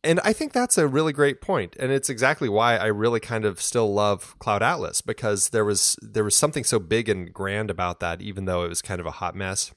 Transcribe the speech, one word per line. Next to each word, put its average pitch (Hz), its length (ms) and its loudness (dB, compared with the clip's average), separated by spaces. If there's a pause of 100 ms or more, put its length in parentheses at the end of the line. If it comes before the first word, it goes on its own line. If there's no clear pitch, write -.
And 170 200 4
I 214 80 4
think 311 180 -4
that's 247 260 2
a 165 80 4
really 147 280 2
great 143 260 2
point, 127 400 -2
and 131 100 0
it's 139 200 0
exactly 127 400 2
why 113 260 4
I 107 120 0
really 110 340 2
kind 110 240 -4
of 95 160 -2
still 110 320 0
love 104 440 0
Cloud 101 240 0
Atlas, - 380 0
because 104 500 -2
there 110 140 2
was, 104 380 2
there 110 240 -2
was 101 100 2
something 151 300 2
so 120 120 2
big 107 300 0
and 92 260 -2
grand 101 380 -4
about 87 300 -4
that, 87 200 -4
even 98 220 -8
though 90 220 0
it - 20 -4
was 85 140 -6
kind 92 180 -6
of 85 80 -8
a 73 40 -6
hot 90 220 -6
mess 95 440 -6